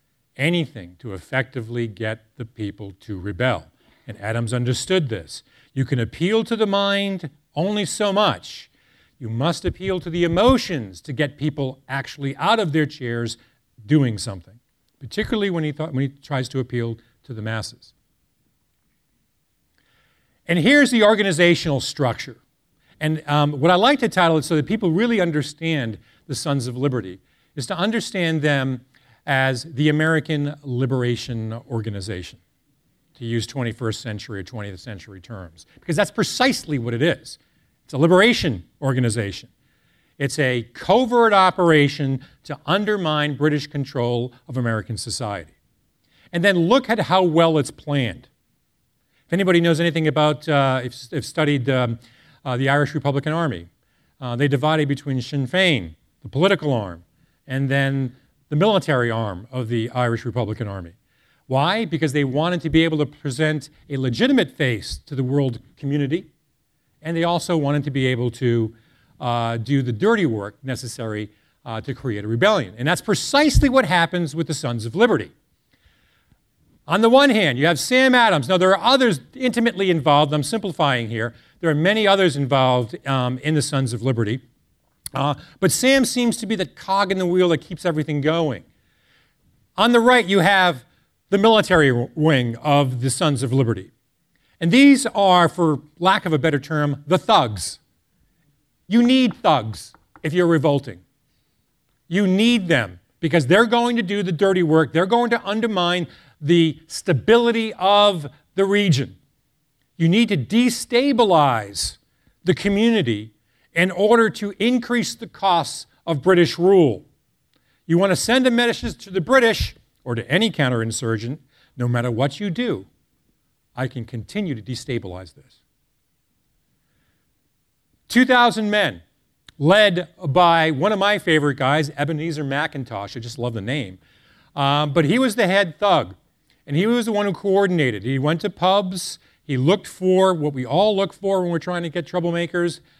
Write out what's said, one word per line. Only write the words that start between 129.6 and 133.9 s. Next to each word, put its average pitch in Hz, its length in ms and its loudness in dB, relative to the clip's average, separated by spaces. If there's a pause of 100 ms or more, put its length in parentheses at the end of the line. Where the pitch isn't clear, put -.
by 165 420 4
one 156 220 0
of 202 60 -2
my 202 200 2
favorite 147 380 2
guys, 139 340 0
Ebenezer 151 520 -6
McIntosh. 135 760 -8
I 120 40 -10
just 113 180 -14
love 120 160 -6
the 107 60 -6
name. 104 380 -8 (580)